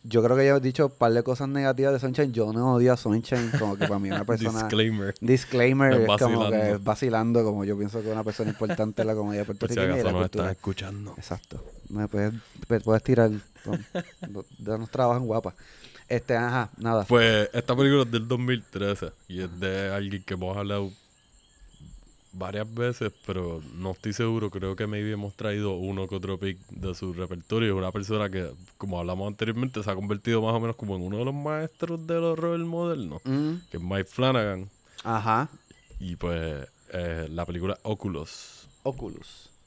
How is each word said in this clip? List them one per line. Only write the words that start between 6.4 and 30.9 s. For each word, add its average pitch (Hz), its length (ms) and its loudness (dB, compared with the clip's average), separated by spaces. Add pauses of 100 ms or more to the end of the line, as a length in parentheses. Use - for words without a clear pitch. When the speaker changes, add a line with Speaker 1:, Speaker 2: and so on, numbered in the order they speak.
Speaker 2:
vacilando. 107 240 4
Speaker 1:
es 98 80 -6
vacilando, 113 600 2
como 104 220 0
yo 101 100 0
pienso 104 260 -4
que 107 60 -6
es 110 60 -2
una 110 100 -2
persona 107 280 -2
importante 110 500 -2
en 110 60 2
la 110 80 0
comedia 104 300 -2
Speaker 2:
Por 101 100 -6
si - 40 -18
Speaker 1:
puertorriqueña 98 340 0
y - 20 0
de 85 60 0
Speaker 2:
acaso 90 120 2
Speaker 1:
la 90 60 0
Speaker 2:
nos 90 60 2
estás 90 40 -4 (120)
Speaker 1:
cultura. 92 100 0
Speaker 2:
escuchando. 98 680 -8
Speaker 1:
Exacto. - 480 -10 (240)
Me 104 180 -4
puedes, 104 260 0 (360)
me 113 120 2
puedes 110 220 4
tirar, 117 280 6 (320)
con, 107 200 -4 (220)
<laughs> - 240 -16
do-, 101 160 -12 (140)
danos 110 320 -6
trabajo 123 280 2
en 127 60 -2
guapa. 110 300 -2 (520)
Este, 120 280 0
ajá, 120 420 0
nada. 113 280 2
Speaker 2:
Pues 113 460 6
esta 123 240 0
película 139 280 6
es 117 80 -2
del 117 160 -2
dos 123 100 0
mil 123 260 -2
trece 98 480 -4 (160)
y 92 140 -8
es 87 180 -8
de 95 320 -2
alguien 101 300 -4
que 95 140 -6
hemos 92 200 -4
hablado 101 360 -2 (1400)
varias 98 400 -6
veces, 117 400 -2 (140)
pero 87 380 -6 (140)
no 92 140 -4
estoy 101 220 -6
seguro. 113 380 -2
Creo 95 240 -6
que 107 120 -4
maybe 107 260 -4
hemos 101 220 -8
traído 104 420 -2
uno 95 300 -4
que 95 80 -6
otro 95 220 -6
pick 95 220 -6 (100)
de 92 240 -8
su 92 200 -8
repertorio. 90 560 -2
Es 98 60 2
una 92 160 -2
persona 104 380 -2
que, 90 220 -4 (260)
como 92 220 -6
hablamos 92 300 -4
anteriormente, 113 520 -4
se 104 80 -4
ha 98 60 -2
convertido 104 480 -2
más 113 100 2
o 117 60 2
menos 113 160 -2
como 98 220 -6